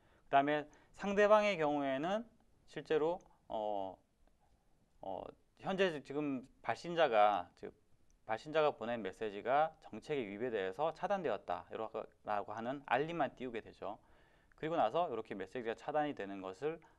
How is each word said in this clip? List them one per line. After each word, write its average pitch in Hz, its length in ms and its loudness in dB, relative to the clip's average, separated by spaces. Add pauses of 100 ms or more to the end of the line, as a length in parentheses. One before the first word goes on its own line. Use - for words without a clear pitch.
(240)
그다음에 143 420 4 (280)
상대방의 202 640 4
경우에는 147 680 0 (420)
실제로, 160 520 0 (300)
어, 104 480 -4 (1040)
어, 95 220 -6 (360)
현재 175 440 0
지금 139 440 -4 (140)
발신자가, 113 960 4
즉 - 160 -12 (520)
발신자가 151 460 2
보낸 117 320 -4
메시지가 110 800 0
정책의 120 460 -6
위배에 104 220 -4
대해서 113 440 -2
차단되었다, 117 800 -2
이렇게 107 300 -6 (220)
라고 104 300 -4
하는 120 320 -6
알림만 147 500 0
띄우게 117 260 -8
되죠. 95 380 -12 (560)
그리고 156 200 -4
나서 147 360 2
이렇게 110 240 -6
메시지가 110 400 -6
차단이 147 400 -2
되는 98 260 -8
것을 139 400 -6 (180)